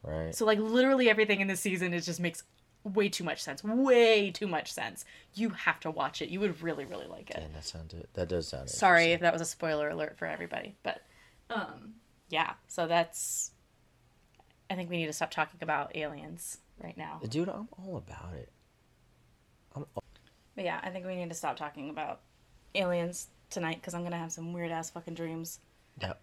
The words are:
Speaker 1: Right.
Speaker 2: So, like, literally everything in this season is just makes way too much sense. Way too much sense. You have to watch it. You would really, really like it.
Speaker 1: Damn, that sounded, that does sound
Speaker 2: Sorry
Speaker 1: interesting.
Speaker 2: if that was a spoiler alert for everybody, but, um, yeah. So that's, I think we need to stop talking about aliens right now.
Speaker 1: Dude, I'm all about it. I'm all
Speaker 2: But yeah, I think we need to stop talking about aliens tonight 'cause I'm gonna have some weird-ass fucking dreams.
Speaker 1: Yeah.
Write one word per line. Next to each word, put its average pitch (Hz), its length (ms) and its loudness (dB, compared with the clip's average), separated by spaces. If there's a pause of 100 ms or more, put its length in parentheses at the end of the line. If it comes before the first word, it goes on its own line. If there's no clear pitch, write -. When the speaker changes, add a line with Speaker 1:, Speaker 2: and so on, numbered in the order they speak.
Speaker 1:
Right. 80 340 -4
Speaker 2:
So, 226 100 0
like, 214 140 6
literally 254 500 6
everything 208 300 6
in 196 80 2
this 190 140 -2
season 180 320 0
is 170 120 -2
just 175 140 -4
makes 170 240 -4 (400)
way 202 240 2
too - 160 -2
much 156 180 -4
sense. 143 220 -8
Way 226 680 8
too 208 160 -4
much 165 260 -2
sense. - 320 -8 (280)
You 214 180 0
have 165 300 0
to 160 100 -2
watch 143 300 -2
it. 143 60 -4
You 185 140 -4
would 170 200 0
really, 156 220 -2
really 87 240 -8
like - 220 -14
it. - 100 -8
Speaker 1:
Damn, 78 140 -8
that 78 100 -10
sounded, 82 500 -10
that 90 140 0
does 85 220 0
sound 67 200 -8
Speaker 2:
Sorry 175 340 8
Speaker 1:
interesting. 165 100 6
Speaker 2:
if 170 80 2
that 170 120 6
was 165 80 -2
a 165 40 -2
spoiler 151 440 0
alert 156 280 -4
for 165 80 -4
everybody, 165 580 -6
but, - 180 -4 (480)
um, - 440 -6 (360)
yeah. 156 260 0 (120)
So - 180 -2
that's, - 680 0 (1160)
I 190 60 -2
think 180 140 -6
we 175 80 -2
need 165 80 0
to 151 80 -4
stop - 180 -2
talking - 300 -2
about 151 340 0
aliens 156 640 -8 (260)
right 170 140 -12
now. 160 320 -10
Speaker 1:
Dude, 156 180 0
I'm 214 220 -8 (120)
all 185 140 -8
about 87 380 -12
it. 65 160 -12 (1200)
I'm 139 120 -8 (100)
all - 80 -6 (520)
Speaker 2:
But 196 100 -6
yeah, 170 180 -2
I 185 60 -6
think 180 160 -8
we 185 100 -4
need 175 140 -4
to 165 60 -8
stop 160 200 -4
talking 147 340 -8
about 151 300 -8 (560)
aliens 175 520 0 (220)
tonight 170 320 -4
'cause 175 120 -8
I'm 175 100 -4
gonna 170 140 -4
have 165 160 -6
some 165 180 -8
weird-ass 165 380 -4
fucking 170 240 -10
dreams. 165 460 -6 (420)
Speaker 1:
Yeah. 92 220 -4